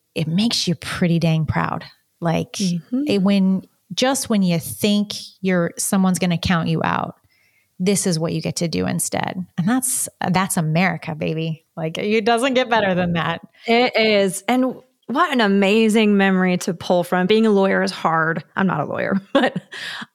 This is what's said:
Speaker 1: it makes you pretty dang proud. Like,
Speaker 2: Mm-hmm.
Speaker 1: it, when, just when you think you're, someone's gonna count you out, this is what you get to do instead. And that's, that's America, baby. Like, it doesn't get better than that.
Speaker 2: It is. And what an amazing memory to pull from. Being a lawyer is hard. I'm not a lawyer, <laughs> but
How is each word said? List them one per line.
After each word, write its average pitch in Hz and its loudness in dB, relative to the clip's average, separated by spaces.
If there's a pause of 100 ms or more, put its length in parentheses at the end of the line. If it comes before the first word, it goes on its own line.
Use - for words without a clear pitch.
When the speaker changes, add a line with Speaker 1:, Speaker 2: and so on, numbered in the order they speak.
(140)
Speaker 1:
it 160 -2
makes 202 0
you 175 0
pretty - -2
dang 160 0
proud. - -4 (360)
Like, 165 -2
Speaker 2:
Mm-hmm. 185 -2
Speaker 1:
it, 202 0
when, 190 2 (320)
just 262 -2
when 202 2
you 175 2
think 208 -2 (280)
you're, 180 0
someone's 185 0
gonna 175 0
count 170 0
you 160 0
out, - -4 (640)
this 185 0
is 170 0
what 165 -2
you 160 -2
get 160 -6
to 175 -2
do 180 -2
instead. - -4 (140)
And 165 0
that's, 254 -2 (220)
that's 185 0
America, 165 -2
baby. 160 -6 (100)
Like, 165 -6
it 208 0
doesn't 233 2
get 247 0
better 208 2
than 175 0
that. 165 -2 (240)
Speaker 2:
It 233 2
is. 202 2
And 254 0 (320)
what 302 0
an 254 2
amazing 208 4
memory 185 4
to 185 -4
pull 175 0
from. 180 0
Being 220 4
a 220 4
lawyer 190 2
is 190 -2
hard. 165 0 (120)
I'm 196 2
not 160 0
a 139 0
lawyer, - -2
<laughs> - -20
but - 0 (540)